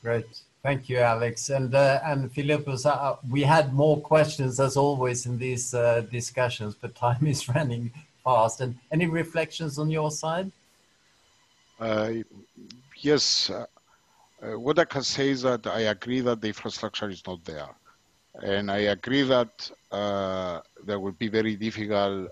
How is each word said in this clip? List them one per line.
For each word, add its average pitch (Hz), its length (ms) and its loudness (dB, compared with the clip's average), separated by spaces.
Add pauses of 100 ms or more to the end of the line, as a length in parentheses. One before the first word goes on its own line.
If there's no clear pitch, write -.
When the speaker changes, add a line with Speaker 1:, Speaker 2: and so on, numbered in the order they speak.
Speaker 1:
Great. 117 400 -4 (200)
Thank 139 260 -2
you, 127 100 0
Alex. 117 520 2
And, 131 240 0
uh, 139 300 6
and 139 280 -2
Philippus, 143 540 -2
uh, 147 40 6
uh, 135 260 0 (120)
we 139 140 0
had 143 300 6
more 147 280 4
questions 147 600 2
as 135 160 2
always 127 500 0
in 123 120 -4
these, 123 360 -6
uh, 120 360 4
discussions, 117 640 -4
but - 200 -14
time 123 320 0
<laughs> 143 80 2
is - 140 -6
running 120 440 -2 (320)
fast. 113 360 4
And 123 180 -6 (140)
any 170 140 2
reflections 160 720 -4
on 151 120 -2
your 156 200 0
side? 165 400 -4 (1300)
Speaker 2:
Uh, 110 340 -2 (880)
yes. - 520 2
Uh, 107 160 -8 (760)
uh, 113 160 -8
what 139 200 0
I 170 60 6
can 139 180 -4
say 139 280 0
is 127 120 -2
that 123 240 0
I 110 140 -2
agree 113 400 -2
that 120 200 0
the 107 80 -4
infrastructure 107 600 -8
is 92 180 -12
not 87 180 -10
there. 76 240 -10 (720)
And 98 280 -2
I 101 80 0 (180)
agree 131 260 0
that, 127 480 2 (200)
uh, 95 720 -4 (240)
there 101 160 -4
will 95 120 -6
be 110 160 -6
very 110 280 0
difficult 101 760 -2